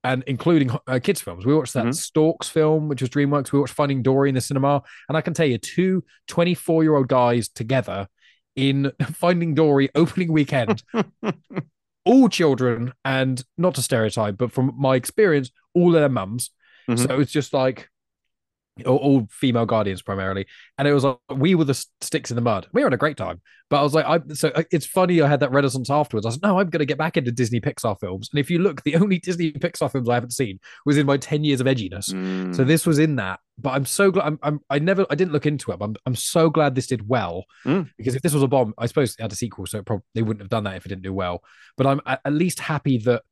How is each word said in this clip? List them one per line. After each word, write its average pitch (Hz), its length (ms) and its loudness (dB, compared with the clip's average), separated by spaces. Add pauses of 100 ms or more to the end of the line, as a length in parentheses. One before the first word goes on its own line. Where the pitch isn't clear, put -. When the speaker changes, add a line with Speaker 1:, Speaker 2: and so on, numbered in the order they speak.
Speaker 1:
and 127 220 -2
including, 139 440 2 (160)
uh, 127 140 0
kids' 190 200 -2
films. 90 260 -14
We 139 80 4
watched 160 200 0
that 120 100 0
Speaker 2:
Mm-hmm. 117 80 0
Speaker 1:
Storks - 560 0
film, 156 400 2
which 139 120 -4
was 127 100 -4
DreamWorks. 143 420 0
We 139 80 4
watched 135 140 -4
Finding 139 280 0
Dory 135 280 4
in 135 40 -2
the 127 60 2
cinema. 139 420 0 (260)
And 143 80 -2
I 160 40 2
can 160 140 -4
tell 165 120 2
you, 120 120 2
two 185 440 0 (260)
twenty-four-year-old 160 800 2
guys 120 400 4
together 113 600 -4 (480)
in 139 440 0
<laughs> 147 140 -4
Finding 170 400 0
Dory 139 400 4
opening 170 380 2
weekend, 143 500 0 (120)
Speaker 2:
<laughs> - 1080 -8
Speaker 1:
all 247 240 8
children, 127 640 0 (120)
and 131 380 0 (140)
not 170 180 2
to 135 80 -4
stereotype, 110 560 0
but 120 140 -2
from 131 260 0
my 131 180 2
experience, 143 540 0 (240)
all 175 160 4
their 156 180 4
mums. 117 420 -4 (380)
Speaker 2:
Mm-hmm. 123 160 2
Speaker 1:
So 127 160 0
it's 139 120 0
just 147 200 -4
like, 131 360 -2 (1000)
all, 131 100 4
all 139 340 4
female 117 360 0
guardians 101 360 0
primarily. 95 440 -4 (320)
And 139 80 0
it 143 60 4
was 139 100 4
like, 131 160 0 (160)
we 160 220 2
were 160 80 2
the 139 80 0
s-, - 140 -4 (140)
sticks - 300 -6
in 120 60 -6
the 120 40 -2
mud. 113 320 -2
We 240 80 2
were 285 60 2
having 160 80 2
a 120 40 -4
great 151 180 -2
time. 87 240 -8 (300)
But 143 100 2
I - 20 2
was 143 100 0
like, 156 140 2
I, 165 140 2 (140)
so, 147 160 0
uh, 165 200 0
it's 160 160 0
funny 180 340 2
I 147 60 6
had 143 140 4
that 139 100 2
renaissance 131 400 0
afterwards. 139 340 0
I 113 40 -2
was 117 80 -6
like, 160 120 -6
"No, 185 120 4
I'm 185 100 0
gonna 151 160 0
get 135 100 -2
back 156 200 -2
into 123 160 0
Disney 117 280 0
Pixar 110 400 -4
films." 95 320 -8
And 147 60 0
if 139 120 -2
you 175 100 2
look, 175 240 -2
the 147 120 -2
only 185 220 2
Disney 170 340 -4
Pixar 147 380 -4
films 123 180 -2
I 120 60 2
haven't 123 180 -2
seen 101 280 -4 (260)
was 143 100 4
in 143 100 2
my 139 100 2
ten 147 280 -2
years 139 160 0
of 127 60 0
edginess. 104 480 -2
Speaker 2:
Mm. 92 400 -4
Speaker 1:
So 135 100 2
this 156 220 2
was 156 140 2
in 156 160 2
that. 95 240 -6 (180)
But 135 120 -4
I'm 139 140 -2
so 196 280 2
glad, 170 140 0
I'm, 151 180 -4
I'm, 147 160 -2 (100)
I 143 80 0
never, 185 320 0
I 147 60 0
didn't 175 160 0
look 147 120 -2
into 147 280 -2
it, 87 80 -8
but 104 60 -4
I'm, 107 100 -8 (100)
I'm 127 80 -2
so 165 340 2
glad 147 280 2
this 131 100 -2
did 104 220 -6
well. 95 360 -2 (220)
Speaker 2:
Mm. 151 320 -2
Speaker 1:
Because 120 160 -4
if 135 80 -6
this 165 100 0
was 143 120 2
a 131 40 2
bomb, 123 300 2
I 117 80 -4
suppose 127 320 0
it - 40 -10
had 110 100 -8
a 101 40 -12
sequel, 104 300 -8
so 107 140 -10
it 98 60 -18
prob-, 101 160 -6 (120)
they 113 80 -2
wouldn't 107 180 -2
have 98 100 -16
done 113 140 0
that 95 120 -6
if 90 100 -14
it 92 40 -14
didn't 95 120 -10
do 95 100 -6
well. 90 300 -4 (340)
But 135 120 2
I'm 139 180 0
a-, 131 180 -4
at 143 80 -2
least 170 280 -2
happy 143 380 -2
that 113 340 0